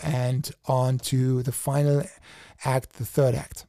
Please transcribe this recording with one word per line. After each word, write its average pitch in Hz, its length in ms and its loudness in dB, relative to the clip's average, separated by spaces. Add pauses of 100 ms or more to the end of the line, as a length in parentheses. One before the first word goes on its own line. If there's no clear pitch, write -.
and 127 440 -2 (180)
on 127 320 2
to 131 440 0
the 127 80 -4
final 143 540 0 (600)
act, 131 300 -2
the 117 100 -8
third 131 300 2
act. - 340 -8